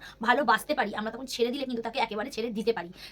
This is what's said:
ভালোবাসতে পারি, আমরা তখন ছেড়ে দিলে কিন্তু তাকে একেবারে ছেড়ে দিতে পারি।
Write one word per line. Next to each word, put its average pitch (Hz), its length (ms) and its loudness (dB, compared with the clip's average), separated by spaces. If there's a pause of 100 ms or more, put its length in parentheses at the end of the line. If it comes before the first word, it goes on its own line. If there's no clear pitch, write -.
(220)
ভালোবাসতে 226 520 4
পারি, 208 220 0
আমরা 214 160 -2
তখন 254 140 -8
ছেড়ে 240 260 2
দিলে 269 140 -2
কিন্তু 247 160 -2
তাকে 226 180 -2
একেবারে 226 320 -2
ছেড়ে 226 180 -2
দিতে 226 240 2
পারি। 175 160 -2 (220)